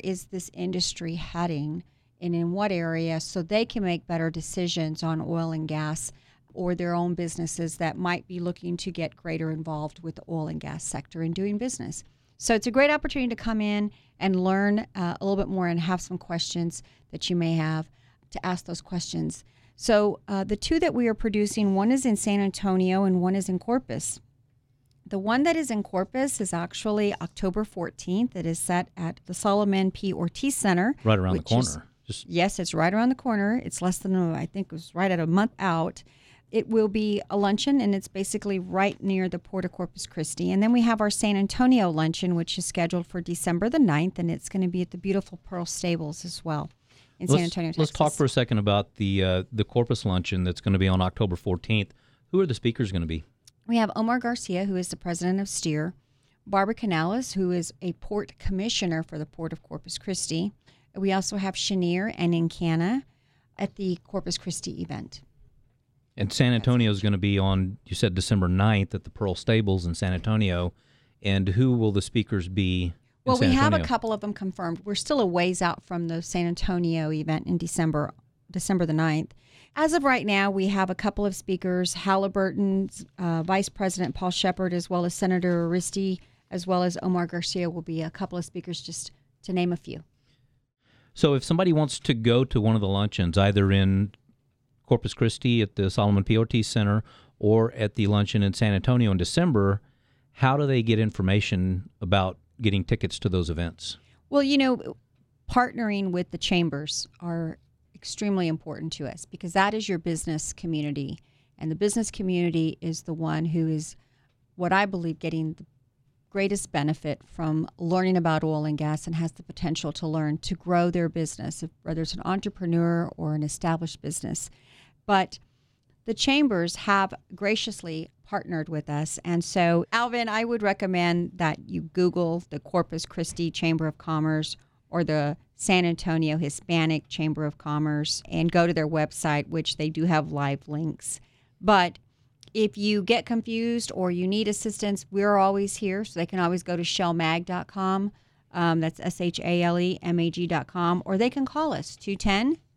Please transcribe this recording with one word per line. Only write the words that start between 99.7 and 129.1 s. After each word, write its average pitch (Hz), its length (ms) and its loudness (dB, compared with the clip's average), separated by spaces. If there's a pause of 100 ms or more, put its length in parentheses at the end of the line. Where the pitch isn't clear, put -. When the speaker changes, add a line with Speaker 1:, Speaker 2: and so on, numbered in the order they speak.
Speaker 2:
how 135 240 2
do 147 100 2
they 131 160 4
get 113 160 4
information 95 920 2 (120)
about 92 380 2 (220)
getting 101 240 2
tickets - 360 -2
to - 80 -2
those 90 220 0
events? 82 480 -6 (300)
Speaker 1:
Well, 285 140 2
you 277 160 2
know, 262 380 0 (540)
partnering 214 600 0
with 175 200 -4
the 170 80 -10
chambers 151 680 -2 (140)
are 165 380 -6 (360)
extremely 190 540 -2
important 160 440 -6
to 147 140 -8
us - 180 -12
because - 280 -12
that 196 220 4
is 220 140 -4
your 180 100 -2
business 160 540 -4
community. 151 640 -4 (400)
And 156 120 -4
the 156 60 -2
business 208 340 0
community 175 720 0
is 160 220 -6
the 165 120 -8
one 160 320 -2
who 160 220 0
is, 156 280 -4 (600)
what 175 160 0
I 196 140 4
believe, 170 320 -4
getting 160 360 -2
the - 100 -16 (680)
greatest 196 380 -2
benefit 151 520 -2
from 160 440 -2 (100)
learning 185 380 2
about 160 260 2
oil 156 220 0
and 151 120 -2
gas 151 300 -2
and 165 80 -6
has 165 160 -2
the - 140 -20
potential 165 480 -4
to - 120 -8
learn 156 320 0
to - 200 -4
grow 175 340 2
their 170 180 0
business, 156 540 -6
if, 165 80 -10 (140)
whether 160 180 -4
it's 156 100 -6
an 180 120 -8
entrepreneur 170 920 0
or 156 180 -4
an 151 100 -2
established 165 580 -4
business. - 480 -6 (560)
But 190 320 2 (680)
the 226 60 -4
chambers 226 640 2
have 196 400 2 (220)
graciously 196 720 -4 (160)
partnered 170 420 -4
with 151 220 -6
us. 147 340 -4